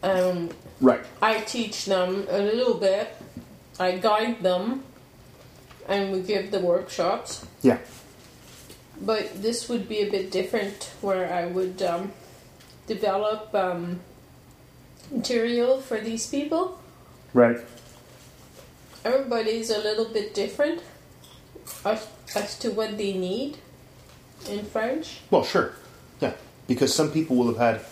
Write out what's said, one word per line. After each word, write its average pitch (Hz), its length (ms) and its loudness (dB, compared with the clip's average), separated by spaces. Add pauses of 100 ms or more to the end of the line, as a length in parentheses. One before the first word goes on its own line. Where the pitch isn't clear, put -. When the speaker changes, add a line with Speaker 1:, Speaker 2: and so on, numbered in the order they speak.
Speaker 1:
Um, 180 480 2 (300)
Speaker 2:
Right. 127 200 8 (220)
Speaker 1:
I 220 180 4
teach 220 460 -6
them 190 420 0
a 185 120 0
little 220 340 2
bit, 196 400 0 (640)
I 185 140 2
guide 214 500 2
them, 190 400 -2 (1040)
and 196 240 0
we 185 80 0
give 202 300 -2
the 202 80 0
workshops. 175 880 0 (160)
Speaker 2:
Yeah. - 160 6 (1200)
Speaker 1:
But 202 400 -2
this 226 280 -2
would 226 200 -2
be 208 120 -2
a 196 100 0
bit 190 200 -2
different, - 600 -2 (100)
where 185 320 0
I 175 140 0
would, 185 340 -2
um, 180 320 -2 (760)
develop, 214 680 -2
um, 180 460 -2 (1080)
material 240 720 2
for 226 200 -4
these 226 260 -4
people. 311 520 0 (540)
Speaker 2:
Right. 120 280 8 (1400)
Speaker 1:
Everybody's 226 680 2
a 214 80 2
little 214 280 0
bit 208 280 -2
different 294 480 0 (1000)
as, 220 220 -2 (280)
as 208 240 -4
to 233 120 -2
what 208 280 -2
they 196 160 -2
need 202 440 -4 (880)
in 208 180 -6
French. 254 540 -4 (100)
Speaker 2:
Well, 156 140 6
sure. - 280 0 (480)
Yeah. 131 120 -2 (340)
Because 127 280 2
some 151 180 2
people 156 240 2
will 120 180 4
have 104 40 -6
had 113 220 2 (120)